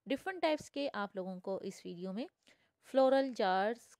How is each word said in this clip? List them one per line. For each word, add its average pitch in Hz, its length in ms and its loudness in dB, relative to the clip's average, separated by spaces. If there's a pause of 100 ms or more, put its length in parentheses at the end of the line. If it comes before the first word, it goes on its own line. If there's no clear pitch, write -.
डिफरेंट 349 360 -4
टाइप्स 311 260 0
के 285 180 -4 (100)
आप 202 200 -6
लोगों 185 240 -6
को 190 220 -4
इस - 240 -10
वीडियो 180 260 -8
में 240 160 -6 (600)
फ्लोरल 269 460 4
जार्स 202 640 0